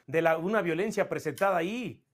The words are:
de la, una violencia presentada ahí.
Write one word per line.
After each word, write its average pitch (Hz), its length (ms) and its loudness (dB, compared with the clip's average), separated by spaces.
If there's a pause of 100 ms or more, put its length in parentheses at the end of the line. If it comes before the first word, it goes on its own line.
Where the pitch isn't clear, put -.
de 156 160 0
la, 165 140 4
una 202 240 0
violencia 180 460 0
presentada 175 500 0
ahí. 180 460 -4 (100)